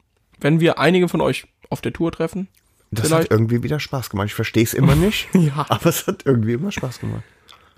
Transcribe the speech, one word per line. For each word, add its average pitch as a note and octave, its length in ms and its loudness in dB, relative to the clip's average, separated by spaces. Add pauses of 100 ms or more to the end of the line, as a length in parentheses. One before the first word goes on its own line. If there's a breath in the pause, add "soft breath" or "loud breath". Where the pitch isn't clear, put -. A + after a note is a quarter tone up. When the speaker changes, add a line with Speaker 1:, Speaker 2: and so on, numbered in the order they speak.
(400)
Speaker 1:
wenn D#3 200 2
wir D#3+ 180 2
einige F3 300 4
von E3+ 120 -2
euch C3 260 -2 (240)
auf - 100 -6
der - 120 -4
Tour E3 200 -4
treffen. F3+ 360 -6 (420)
Speaker 2:
Das A2 180 -2
Speaker 1:
Vielleicht. D#3+ 220 2
Speaker 2:
hat - 20 0
irgendwie A2+ 320 2
wieder D3 160 -4
Spaß - 300 -8
gemacht. G2+ 160 -2
Ich G#2 80 -8
versteh's A2+ 400 0
immer C3 220 4
nicht, F#3+ 340 0
Speaker 1:
<laughs> - 40 0
Ja. D3+ 340 0
Speaker 2:
aber A#2 180 -2
es - 200 0
hat - 200 -6
irgendwie A#2 280 2
immer E3 180 -4
Spaß - 280 -8
gemacht. A2 220 -8 (560 soft breath)